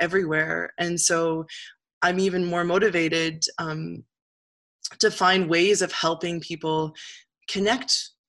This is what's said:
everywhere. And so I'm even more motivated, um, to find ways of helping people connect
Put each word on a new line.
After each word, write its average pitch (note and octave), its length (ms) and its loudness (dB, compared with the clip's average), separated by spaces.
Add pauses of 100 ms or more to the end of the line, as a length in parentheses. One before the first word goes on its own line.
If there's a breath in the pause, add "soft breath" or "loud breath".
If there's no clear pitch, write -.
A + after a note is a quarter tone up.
everywhere. E3 760 0
And F3 200 -2
so E3 460 2 (560 loud breath)
I'm F3+ 180 2
even F#3 280 2
more F3 180 0
motivated, E3 800 0 (140)
um, D#3+ 460 -8 (920)
to G#3+ 120 4
find F#3 380 4
ways F3 340 4
of F3 100 -2
helping E3 480 -2
people D#3 520 -4 (560 loud breath)
connect G#3+ 640 0 (180)